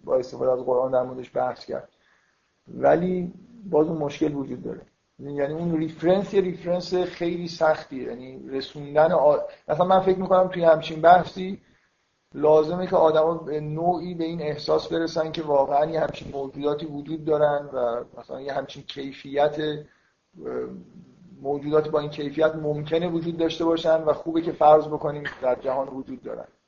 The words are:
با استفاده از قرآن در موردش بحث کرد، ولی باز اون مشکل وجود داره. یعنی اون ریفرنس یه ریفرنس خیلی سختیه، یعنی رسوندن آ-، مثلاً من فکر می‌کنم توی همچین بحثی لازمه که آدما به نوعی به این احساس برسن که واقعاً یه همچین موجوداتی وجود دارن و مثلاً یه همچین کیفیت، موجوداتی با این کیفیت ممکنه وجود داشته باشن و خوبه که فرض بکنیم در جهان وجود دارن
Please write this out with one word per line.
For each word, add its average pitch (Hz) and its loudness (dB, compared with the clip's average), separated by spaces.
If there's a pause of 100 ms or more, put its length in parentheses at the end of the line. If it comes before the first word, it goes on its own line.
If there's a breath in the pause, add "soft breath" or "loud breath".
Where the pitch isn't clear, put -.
با 131 0
استفاده 127 -2
از 127 0
قرآن 127 0
در 127 2
موردش 127 -8
بحث 127 -4
کرد، 131 -10 (800)
ولی 170 0 (380)
باز 156 4
اون 165 -4
مشکل 147 -2
وجود 127 -8
داره. - -10 (380)
یعنی 143 -4
اون 165 -2
ریفرنس 170 0
یه 202 4
ریفرنس 175 -4
خیلی 175 -4
سختیه، 156 -2
یعنی 127 -12
رسوندن 143 0
آ-، 147 6 (300 loud breath)
مثلاً 170 2
من 190 6
فکر 185 2
می‌کنم 185 4
توی 180 -2
همچین 156 4
بحثی 185 4 (760)
لازمه 156 4
که 190 0
آدما 160 4
به 151 -6
نوعی 170 -2
به 165 -4
این 165 -6
احساس 151 -2
برسن 165 -2
که 165 -6
واقعاً 143 2
یه 160 -2
همچین - -6
موجوداتی 143 -4
وجود 151 -8
دارن 147 2
و 123 -2 (140)
مثلاً 131 -14
یه 139 -8
همچین 139 -8
کیفیت، 139 -2 (1900 soft breath)
موجوداتی 147 0
با 151 2
این 147 -8
کیفیت 156 0
ممکنه 156 -2
وجود 165 -4
داشته 160 -2
باشن 160 2
و 156 0
خوبه 165 -2
که 165 -4
فرض 151 6
بکنیم 147 -6 (200)
در 127 2
جهان 135 -4
وجود 131 -12
دارن 117 -12 (220)